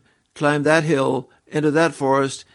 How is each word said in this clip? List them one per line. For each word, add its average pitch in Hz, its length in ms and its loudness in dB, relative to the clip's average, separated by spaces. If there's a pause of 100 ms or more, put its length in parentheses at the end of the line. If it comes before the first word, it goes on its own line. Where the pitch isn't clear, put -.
(360)
climb 147 280 0
that 156 200 2
hill, 135 460 -2 (200)
enter 151 220 0
that 156 240 0
forest, 135 480 0 (120)